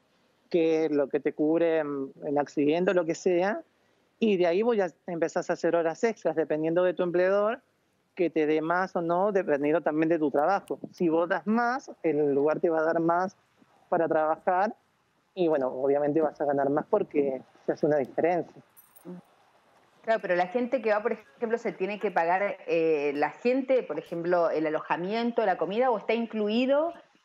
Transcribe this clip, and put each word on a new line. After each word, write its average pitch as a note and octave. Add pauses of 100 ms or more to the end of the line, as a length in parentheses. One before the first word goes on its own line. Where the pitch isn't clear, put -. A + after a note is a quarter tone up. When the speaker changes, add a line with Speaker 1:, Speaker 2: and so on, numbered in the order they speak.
(500)
Speaker 1:
que D#3+
es D3+
lo C#3+
que C#3+
te C#3+
cubre D#3+
en, C#3+ (120)
en C#3+
accidente D#3
o -
lo F3+
que D#3+
sea. F#3+ (580)
Y G#3+
de F3
ahí F3+
vos A#3+
ya F#3 (180)
empezás E3
a F3
hacer E3
horas E3
extras, G3
dependiendo D#3+
de F3+
tu F3+
empleador, F#3+ (540)
que E3+
te D#3
dé D#3
más F3+
o F3+
no, F3
dependiendo D#3
también D#3+
de E3+
tu D3+
trabajo. D3+ (120)
Si F3
vos E3
das F3+
más, A#3+ (120)
el D3
lugar D3+
te F3
va D#3+
a D#3
dar E3
más E3+ (540)
para E3
trabajar D#3+ (600)
y, F3
bueno, C#3
obviamente C#3+
vas D3
a D3
ganar C#3
más D3
porque C#3+ (240)
se D#3+
hace D3+
una D3
diferencia. C#3+ (1400)
Speaker 2:
Claro, A3
pero F3+
la F3+
gente B3
que G#3+
va, G#3
por A3+
ejemplo, A#3
se A3+
tiene G3
que G3+
pagar, F3+ (100)
eh, D#3
la D3
gente, B3+
por D#3
ejemplo, E3+
el D#3
alojamiento, F#3+
la F3+
comida, A3
¿o A3
está G#3+
incluido A#3 (320)